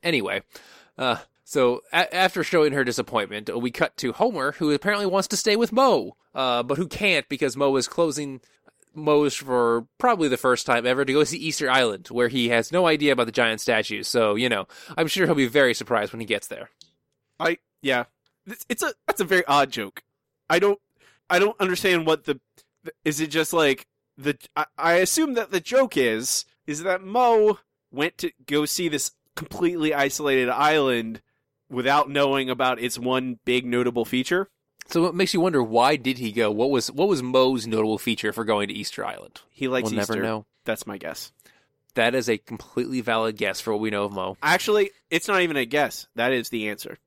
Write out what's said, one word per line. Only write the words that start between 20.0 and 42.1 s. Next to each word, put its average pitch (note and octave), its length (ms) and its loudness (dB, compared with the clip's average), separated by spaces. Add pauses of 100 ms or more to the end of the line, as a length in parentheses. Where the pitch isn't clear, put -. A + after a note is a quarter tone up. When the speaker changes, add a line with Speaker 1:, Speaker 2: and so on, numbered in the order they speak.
Speaker 2:
I E3+ 100 2
don't, G3+ 200 2 (500)
I F3+ 100 2
don't G3+ 200 0
understand F3+ 480 0
what D#3 180 0
the, C#3 140 -2 (440)
the, D#3+ 100 -16 (100)
is D3+ 160 -2
it D#3 120 -2
just D#3 220 0
like D3 340 2 (300)
the, C#3+ 200 -4 (180)
I, D3+ 100 -2 (120)
I E3 180 2
assume C4 380 2
that A3 180 -4
the F#3+ 80 -2
joke B3+ 380 0
is, A#2+ 480 0 (220)
is D3+ 160 -8
that F#3 200 -2
Moe G#3+ 560 4 (320)
went D3 280 -4
to F3 120 -6 (160)
go D3 180 0
see F3 240 -4
this D3 220 -4 (240)
completely E3 580 -2
isolated C#3 560 0
island B2+ 720 0 (480)
without C3+ 400 2
knowing C#3 420 2
about B2+ 280 0
its A#2+ 200 -4
one B2+ 460 -2
big B2+ 200 2
notable A#2+ 400 0
feature. F3 440 -2 (380)
Speaker 1:
So E3+ 140 0
what E3+ 140 0
makes F#3 180 0
you F#3+ 60 0
wonder, D#3+ 240 2
why A#2 320 4
did B2+ 240 -2
he A2+ 120 -6
go? G#2+ 200 2
What A2 180 2
was, C3 220 0
what D#3 160 0
was D#3+ 160 2
Moe's C3 420 2
notable A2 320 0
feature A2 360 -2
for A#2 100 -6
going G#2 240 0
to G2 60 -8
Easter - 320 -8
Island? - 440 -12
Speaker 2:
He - 180 -6
likes B2+ 220 -2
Speaker 1:
We'll A2+ 120 -2
Speaker 2:
Easter. G2+ 140 -2
Speaker 1:
never G2 80 -2
know. A2 220 -4 (200)
Speaker 2:
That's A2 200 -6
my G#2 120 -10
guess. - 340 -12 (640)
Speaker 1:
That A#2+ 200 2